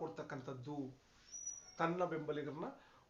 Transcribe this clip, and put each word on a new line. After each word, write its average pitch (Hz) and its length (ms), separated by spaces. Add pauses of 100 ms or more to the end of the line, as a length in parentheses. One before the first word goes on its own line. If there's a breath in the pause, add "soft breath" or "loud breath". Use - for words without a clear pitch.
ಕೊಡ್ತಕ್ಕಂಥದ್ದು, 139 720 (1040 loud breath)
ತನ್ನ 170 260
ಬೆಂಬಲಿಗರನ್ನ 151 640 (400 loud breath)